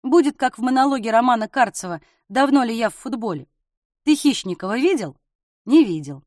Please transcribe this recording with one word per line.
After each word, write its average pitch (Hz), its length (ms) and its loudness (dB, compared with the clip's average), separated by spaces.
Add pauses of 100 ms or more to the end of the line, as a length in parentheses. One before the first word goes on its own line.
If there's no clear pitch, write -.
будет 285 360 2
как 262 200 -4
в 226 40 -10
монологе 262 500 0
Романа 233 360 2
Карцева 190 540 -4 (280)
«Давно 277 340 2
ли 226 100 -4
я 226 160 -2
в - 60 -10
футболе?». 214 520 -8 (560)
«Ты 208 120 4
Хищникова 202 640 -2
видел?» 262 400 -2 (480)
«Не 294 180 6
видел». 147 440 -6